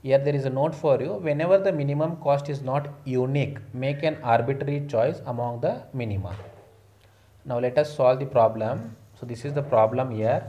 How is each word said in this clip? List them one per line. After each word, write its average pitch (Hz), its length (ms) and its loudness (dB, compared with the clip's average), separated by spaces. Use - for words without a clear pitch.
Here 135 160 4
there 143 160 2
is 135 120 0
a 131 40 0
note 143 240 0
for 135 260 2
you. 151 140 -4
Whenever 170 440 2
the 190 140 2
minimum 151 440 -2
cost 143 320 0
is 135 120 -6
not 135 280 -2
unique, 127 540 0
make 135 300 -4
an 156 220 0
arbitrary 139 640 2
choice 131 380 0
among 120 340 -6
the 202 320 -2
minima. 104 420 -6
Now 123 160 -2
let 123 180 0
us 151 160 0
solve 127 240 4
the 120 80 -4
problem. 113 680 2
So 123 80 -14
this 120 180 -10
is 143 80 -6
the 143 100 -2
problem 123 480 4
here. 113 380 0